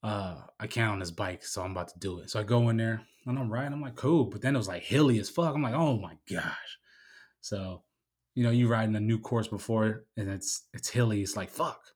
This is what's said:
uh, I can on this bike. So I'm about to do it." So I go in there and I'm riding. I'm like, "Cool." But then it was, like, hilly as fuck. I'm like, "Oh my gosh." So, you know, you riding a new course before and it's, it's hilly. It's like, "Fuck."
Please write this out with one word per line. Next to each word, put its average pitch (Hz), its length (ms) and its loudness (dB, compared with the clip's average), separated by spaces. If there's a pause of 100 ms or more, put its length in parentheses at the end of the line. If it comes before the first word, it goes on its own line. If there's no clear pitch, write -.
uh, 98 400 -4 (160)
I - 80 -10
can 113 240 0
on 101 80 -2
this 87 120 -6
bike. 90 340 -6
So - 180 -6
I'm 92 100 -6
about 90 160 -6
to - 100 -20
do 90 220 -6
it." - 100 -16
So - 80 -4
I 107 60 -2
go 120 240 4
in 113 80 4
there 113 260 0 (240)
and 127 120 -2
I'm 120 120 -2
riding. 135 220 -4
I'm 143 80 -6
like, 135 160 -10
"Cool." 139 300 4
But - 160 -8
then 135 120 2
it 135 40 2
was, 101 100 -2
like, 87 160 -8
hilly 127 340 6
as 98 100 -2
fuck. 165 280 0
I'm 160 60 0
like, 117 120 0
"Oh 147 240 4
my 82 180 -8 (120)
gosh." - 500 -6 (640)
So, 92 420 -6 (520)
you 123 100 2
know, 117 60 4
you 120 180 6
riding 110 280 2
a 107 40 0
new 110 180 2
course 113 300 -2
before 110 580 0 (100)
and 101 120 -4
it's, - 340 -6 (100)
it's - 160 -8
hilly. 110 340 2
It's 95 140 -4
like, 95 140 -6
"Fuck." - 340 -6 (120)